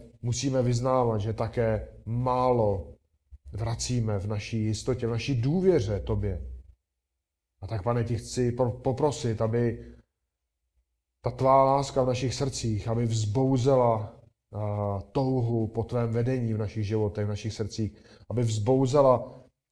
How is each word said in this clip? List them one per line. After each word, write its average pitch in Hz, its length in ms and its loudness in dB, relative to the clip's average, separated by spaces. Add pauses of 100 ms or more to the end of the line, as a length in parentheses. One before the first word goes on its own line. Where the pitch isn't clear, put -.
(220)
musíme 131 420 0
vyznávat, 120 540 2
že 107 160 -2
také 110 540 0 (180)
málo 123 880 0 (580)
vracíme 110 680 -2
v 95 80 -4
naší 107 360 -4
jistotě, 110 440 -2
v 113 40 0
naší 117 300 -2
důvěře 139 580 2
tobě. 101 420 -4 (1200)
A 98 60 -12
tak, 98 160 -6
Pane, 120 200 2
ti 110 140 -2
chci 120 340 -2
pro-, 120 200 0
poprosit, 127 720 -2
aby 117 520 0 (1300)
ta 120 100 -2
tvá 135 320 6
láska 135 400 2
v 127 40 2
našich 127 260 0
srdcích, 117 540 -2
aby 117 180 0
vzbouzela, 117 1080 2 (400)
a, 104 480 -2
touhu 120 680 0
po 110 160 -4
tvém 120 280 -2
vedení 117 420 0
v 107 40 -2
našich 107 300 -4
životech, 107 380 0
v 104 40 -2
našich 107 240 -6
srdcích, 104 500 -6 (260)
aby 113 120 0
vzbouzela 123 1000 2 (280)